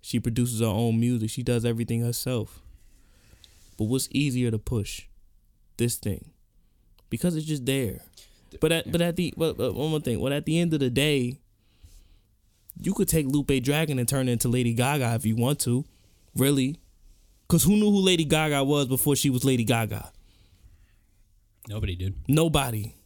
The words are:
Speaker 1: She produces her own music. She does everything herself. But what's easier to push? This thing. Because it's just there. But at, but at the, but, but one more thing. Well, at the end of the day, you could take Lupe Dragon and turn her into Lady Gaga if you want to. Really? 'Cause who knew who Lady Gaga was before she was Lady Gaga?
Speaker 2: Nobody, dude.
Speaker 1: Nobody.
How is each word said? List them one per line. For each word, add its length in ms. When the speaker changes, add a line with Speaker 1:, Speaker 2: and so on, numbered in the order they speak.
Speaker 1:
She 200
produces 400
her 60
own 340
music. 300
She 120
does 220
everything 380
herself. 580
But 60
what's 260
easier 400
to 80
push? 480
This 200
thing. 340
Because 260
it's 100
just 200
there. 340
But 120
at, 200
but 80
at 160
the, 200
but, 200
but 180
one 160
more 100
thing. 200
Well, 120
at 140
the 140
end 140
of 60
the 100
day, 480
you 140
could 140
take 180
Lupe 360
Dragon 360
and 100
turn 180
her 60
into 160
Lady 260
Gaga 400
if 120
you 100
want 240
to. 240
Really? 400
'Cause 160
who 120
knew 140
who 100
Lady 240
Gaga 400
was 220
before 300
she 140
was 140
Lady 200
Gaga? 480
Speaker 2:
Nobody, 280
dude. 180
Speaker 1:
Nobody. 680